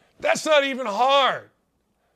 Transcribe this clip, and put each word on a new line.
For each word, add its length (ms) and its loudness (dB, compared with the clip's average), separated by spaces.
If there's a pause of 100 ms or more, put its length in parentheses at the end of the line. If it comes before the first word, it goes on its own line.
(220)
That's 240 -2
not 180 2
even 220 -6
hard. 640 0 (680)